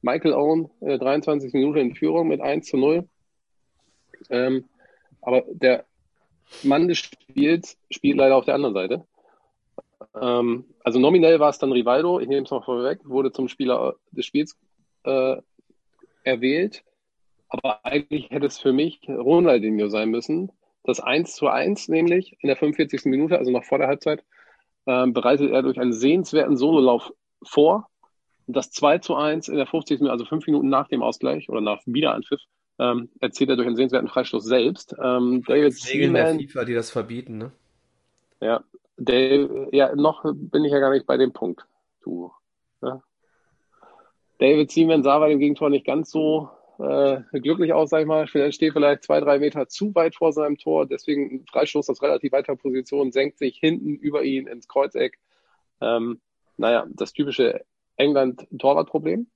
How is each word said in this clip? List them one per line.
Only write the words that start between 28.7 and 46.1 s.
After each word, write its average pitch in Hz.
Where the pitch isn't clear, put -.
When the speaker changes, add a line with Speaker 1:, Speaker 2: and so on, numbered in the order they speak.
Speaker 1:
zu -
eins 151
in -
der 139
fünfzigsten, 143
also 120
fünf 156
Minuten 139
nach 139
dem 127
Ausgleich 135
oder 113
nach 104
Wiederanpfiff, 131
ähm, 120
erzielt 131
er 131
durch 120
einen 117
sehenswerten 131
Freistoß 117
selbst. 123
Ähm, 123
David 143
Speaker 2:
Regeln 139
der 160
Speaker 1:
Seaman 160
Speaker 2:
fifa, 135
die 120
das 113
verbieten, 117
ne? 117
Speaker 1:
Ja, 113
Dave, 131
ja, 135
noch 147
bin 147
ich 143
ja 143
gar 135
nicht 135
bei 135
dem 127
Punkt. -
Du, 87
ne? 131
David 143
Seaman 160
sah 139
bei 151
dem 147
Gegentor 147
nicht 143
ganz 151